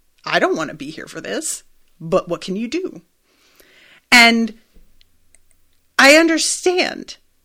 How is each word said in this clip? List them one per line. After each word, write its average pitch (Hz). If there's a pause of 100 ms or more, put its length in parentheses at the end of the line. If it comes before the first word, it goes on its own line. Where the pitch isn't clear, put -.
(240)
I 156
don't 330
want -
to -
be 143
here -
for 160
this, - (360)
but 165
what 165
can 185
you 226
do? 339 (1080)
And 233 (1400)
I 269
understand. - (280)